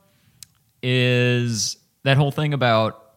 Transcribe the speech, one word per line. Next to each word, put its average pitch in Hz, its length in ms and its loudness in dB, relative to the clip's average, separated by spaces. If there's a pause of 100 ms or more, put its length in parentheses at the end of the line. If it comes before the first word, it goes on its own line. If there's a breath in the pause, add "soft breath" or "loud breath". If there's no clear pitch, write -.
(840 soft breath)
is 123 960 0 (280)
that 135 120 4
whole 143 140 2
thing 147 240 -4
about, 113 480 0 (140)